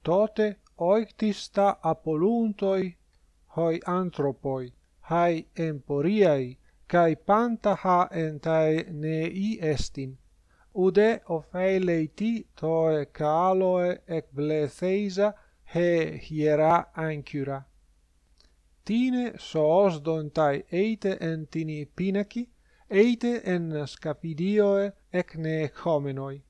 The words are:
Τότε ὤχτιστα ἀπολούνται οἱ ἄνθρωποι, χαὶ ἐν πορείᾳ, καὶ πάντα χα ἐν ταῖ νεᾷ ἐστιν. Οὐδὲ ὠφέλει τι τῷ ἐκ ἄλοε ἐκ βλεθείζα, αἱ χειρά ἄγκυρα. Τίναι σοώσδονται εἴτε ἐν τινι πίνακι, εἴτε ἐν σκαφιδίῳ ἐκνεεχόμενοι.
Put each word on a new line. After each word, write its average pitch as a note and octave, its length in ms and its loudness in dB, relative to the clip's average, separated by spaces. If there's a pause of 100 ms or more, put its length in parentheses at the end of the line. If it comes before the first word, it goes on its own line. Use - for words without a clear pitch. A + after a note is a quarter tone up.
Τότε G#3 560 0 (180)
ὤχτιστα G3+ 1080 0
ἀπολούνται F#3+ 1080 0 (580)
οἱ E3 340 0
ἄνθρωποι, C#3 800 -4 (440)
χαὶ E3+ 320 2 (160)
ἐν D#3+ 280 -4
πορείᾳ, C#3+ 680 2 (360)
καὶ E3+ 240 4 (120)
πάντα G#3+ 500 2
χα F3+ 320 2
ἐν D#3+ 320 -6
ταῖ D#3+ 520 2
νεᾷ D#3+ 400 -4 (280)
ἐστιν. C#3 520 -4 (640)
Οὐδὲ G3+ 420 4 (100)
ὠφέλει F3+ 880 0
τι A3+ 320 -4 (160)
τῷ - 40 -4 (360)
ἐκ - 180 -12
ἄλοε F3+ 760 2 (120)
ἐκ D#3+ 240 -6
βλεθείζα, F3+ 1000 -2 (400)
αἱ E3+ 460 0
χειρά D#3 760 2
ἄγκυρα. D3 640 -6 (1200)
Τίναι B3 540 0
σοώσδονται D#3 1300 0
εἴτε G3+ 480 -2
ἐν E3 300 -6
τινι D#3 440 -6
πίνακι, G3+ 560 -4 (400)
εἴτε A#3 560 2
ἐν E3 400 -2
σκαφιδίῳ G3 1040 0 (220)
ἐκνεεχόμενοι. D3+ 1400 -4